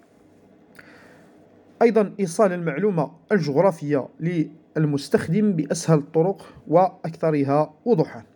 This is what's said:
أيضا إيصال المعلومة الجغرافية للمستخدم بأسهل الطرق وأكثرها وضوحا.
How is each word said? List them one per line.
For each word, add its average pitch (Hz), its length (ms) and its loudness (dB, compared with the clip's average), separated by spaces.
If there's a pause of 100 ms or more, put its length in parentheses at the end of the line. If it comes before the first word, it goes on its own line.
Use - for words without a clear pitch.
(1800)
أيضا 214 380 2
إيصال 190 340 0
المعلومة 170 580 -2 (200)
الجغرافية 147 760 0 (120)
للمستخدم 165 1300 -2
بأسهل 160 440 0
الطرق 165 480 -2 (220)
وأكثرها 156 1040 0 (120)
وضوحا. 160 380 -2 (120)